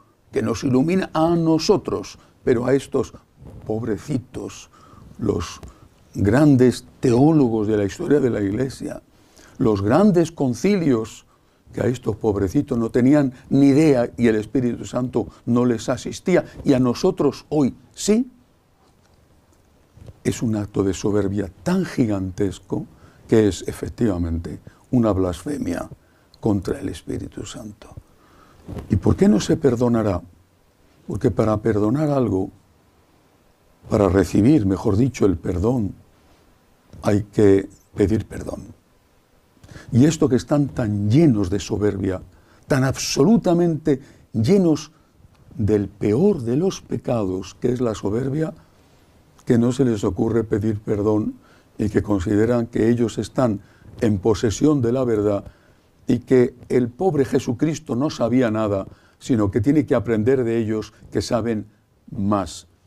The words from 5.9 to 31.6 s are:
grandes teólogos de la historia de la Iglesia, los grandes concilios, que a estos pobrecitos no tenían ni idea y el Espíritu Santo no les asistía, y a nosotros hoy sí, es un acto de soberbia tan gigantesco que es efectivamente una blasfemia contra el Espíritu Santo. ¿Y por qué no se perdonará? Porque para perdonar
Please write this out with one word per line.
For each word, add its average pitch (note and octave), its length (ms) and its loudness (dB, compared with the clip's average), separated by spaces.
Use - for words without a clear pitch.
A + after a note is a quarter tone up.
grandes B2 680 4
teólogos B2 640 4
de G#2+ 80 2
la G#2 80 2
historia C3+ 380 0
de C3 80 2
la A2 100 -2
Iglesia, G#2+ 600 -4
los G#2 240 2
grandes E3 500 4
concilios, C3 960 -2
que - 80 -4
a G#2 60 0
estos A#2 280 -4
pobrecitos G#2 600 -2
no A2+ 120 -2
tenían C3 440 2
ni C#3 180 4
idea C3+ 500 4
y A#2+ 100 2
el A2 100 4
Espíritu A#2+ 480 -2
Santo B2+ 420 -4
no A#2+ 200 2
les A#2 240 -2
asistía, C3+ 560 -2
y - 80 0
a B2+ 80 2
nosotros C3+ 680 0
hoy D3 260 0
sí, A#3 380 0
es - 180 -2
un A2 140 -2
acto G#2 260 -4
de G2 120 0
soberbia G2 580 -2
tan F#3 200 0
gigantesco G2+ 1000 -4
que A2 220 4
es - 180 -6
efectivamente F2 960 -4
una A2+ 200 2
blasfemia F#2+ 800 -4
contra G2+ 400 -2
el F#2+ 100 -8
Espíritu - 560 -12
Santo. - 440 -18
¿Y - 80 2
por G#2+ 180 2
qué F#3+ 120 4
no G#3 120 4
se E3+ 180 0
perdonará? A#2 640 0
Porque A2+ 240 -2
para G#2+ 260 0
perdonar A2+ 520 0